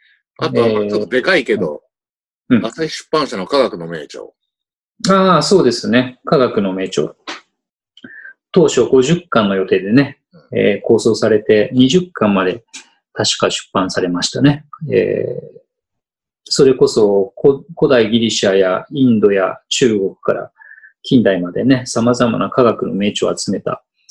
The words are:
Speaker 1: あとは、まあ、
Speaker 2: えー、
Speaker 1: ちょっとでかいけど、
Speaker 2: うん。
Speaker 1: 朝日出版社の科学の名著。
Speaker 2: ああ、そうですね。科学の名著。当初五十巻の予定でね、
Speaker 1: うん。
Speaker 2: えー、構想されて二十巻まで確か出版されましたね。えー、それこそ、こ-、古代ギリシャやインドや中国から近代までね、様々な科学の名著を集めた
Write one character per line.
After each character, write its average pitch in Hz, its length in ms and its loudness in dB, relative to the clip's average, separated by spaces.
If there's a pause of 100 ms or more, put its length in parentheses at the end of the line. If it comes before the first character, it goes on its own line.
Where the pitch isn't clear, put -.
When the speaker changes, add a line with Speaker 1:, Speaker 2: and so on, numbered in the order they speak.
(380)
Speaker 1:
あ 156 120 -4
と 123 120 0
は、 113 60 2
ま 107 120 0
あ、 104 40 -2
Speaker 2:
え - 40 -4
ー、 - 20 -6
Speaker 1:
ち 104 60 -4
ょ - 20 -2
っ - 40 -2
と 104 60 -8
で 123 140 -2
か 185 160 0
い 123 80 -2
け 113 120 0
ど、 76 260 -6 (640)
Speaker 2:
う 120 100 2
ん。 - 60 -4
Speaker 1:
朝 - 180 -8
日 156 60 -6
出 - 220 -14
版 147 160 0
社 117 100 -10
の 92 80 -8
科 139 140 -2
学 107 180 -2
の 82 100 -12
名 82 160 -10
著。 60 200 -18 (880)
Speaker 2:
あ 190 280 4
あ、 147 60 2
そ 185 180 4
う - 20 0
で 123 80 4
す - 180 -6
ね。 123 360 -2
科 160 120 2
学 120 240 0
の 95 120 -2
名 - 120 -6
著。 - 300 -4 (1400)
当 160 160 4
初 123 160 2
五 131 180 4
十 160 280 0
巻 107 200 0
の 98 60 0
予 95 120 -2
定 95 120 0
で 95 120 -4
ね、 135 280 0 (320)
Speaker 1:
う 120 40 -10
ん。 110 40 0
Speaker 2:
え 104 160 2
ー、 101 80 -10
構 113 160 2
想 113 160 0
さ 113 140 -2
れ 107 120 2
て 104 320 2
二 127 160 4
十 180 140 2 (100)
巻 104 200 0
ま 95 120 0
で 90 180 -4 (500)
確 - 240 -4
か 95 140 0
出 - 220 -10
版 95 180 -2
さ 98 100 -4
れ 92 80 -2
ま 87 140 -4
し - 80 -6
た 123 100 -4
ね。 143 240 2 (260)
え 101 340 0 (160)
ー、 - 180 -20 (840)
そ - 180 0
れ 131 120 4
こ 139 120 4
そ、 101 480 0
こ-、 - 300 0 (120)
古 151 120 2
代 117 200 4
ギ 113 100 0
リ 113 120 0
シ - 160 -2
ャ 98 80 2
や 92 360 0
イ 139 140 0
ン 113 140 4
ド 101 120 4
や 95 280 -2 (100)
中 113 280 0
国 95 240 -4
か 101 120 -2
ら - 180 -8 (500)
近 123 220 2
代 98 180 0
ま 87 100 -6
で 95 140 -4
ね、 127 220 0
様 120 280 0
々 117 220 0
な 101 120 -4
科 - 140 0
学 113 240 0
の - 60 -6
名 98 160 -2
著 - 180 -2
を 90 80 -4
集 - 160 -8
め 90 80 -4
た - 240 -10 (280)